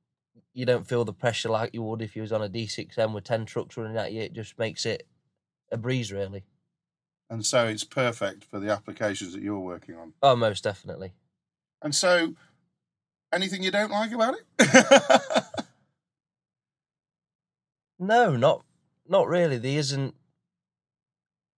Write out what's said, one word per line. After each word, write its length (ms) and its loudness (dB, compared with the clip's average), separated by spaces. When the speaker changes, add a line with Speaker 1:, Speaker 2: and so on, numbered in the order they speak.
Speaker 1:
you 140 -6
don't 200 2
feel 200 0
the 80 -8
pressure 340 -2
like 240 -2
you 100 -8
would 200 -6
if 120 -10
you 60 -10
was 120 -8
on 100 -2
a 80 -6
D 160 -6
six 320 -10
N 160 0
with 100 -10
ten 220 -4
trucks 320 -10
running 180 -8
at 160 -6
you. 80 -8
It 140 -10
just 240 -14
makes 260 -6
it 220 -6
a 60 -6
breeze, 340 -4
really. 320 -8
Speaker 2:
And 160 -8
so 220 2
it's 160 -4
perfect 640 -4
for 160 -12
the 100 -4
applications 640 -4
that 100 -12
you're 160 -6
working 380 -12
on. 160 -18
Speaker 1:
Oh, 140 6
most 260 0
definitely. 500 -8
Speaker 2:
And 100 -6
so, 420 2
anything 300 -4
you 80 0
don't 180 0
like 220 -2
about 240 0
it? 1080 6
<laughs> 80 -10
Speaker 1:
No, 380 4
not, 260 4
not 180 4
really. 320 2
There 200 -2
isn't, 360 -4